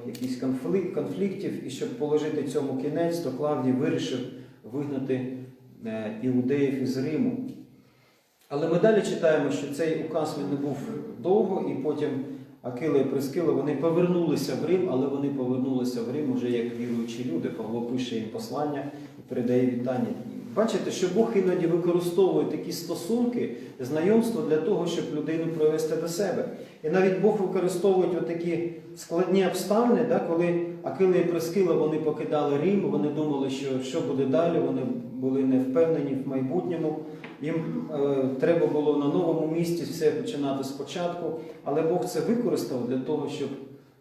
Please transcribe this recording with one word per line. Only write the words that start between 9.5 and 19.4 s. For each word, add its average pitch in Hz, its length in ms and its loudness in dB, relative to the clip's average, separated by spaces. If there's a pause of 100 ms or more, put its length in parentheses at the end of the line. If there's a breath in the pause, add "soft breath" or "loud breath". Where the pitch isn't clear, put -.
що 143 220 -4
цей 156 300 0
указ 156 360 -2
він 143 100 -4
не 143 60 -2
був 139 220 -2 (420)
довго, 185 500 2
і - 140 -4
потім 147 260 0 (520 loud breath)
Акила 143 380 0
і 127 40 4
Прискила, 139 500 0
вони 143 220 0
повернулися 165 800 2 (100)
в - 20 0
Рим, 180 260 4
але 131 160 2
вони 139 220 0
повернулися 127 720 0
в 120 140 -4
Рим 143 160 0
уже 120 180 0
як 120 160 2 (140)
віруючі 117 540 -4
люди. 113 160 -2
Павло 113 320 -4
пише 123 340 -2
їм 110 180 -4
послання 143 580 -4 (280 loud breath)
і - 100 -14
передає 123 360 2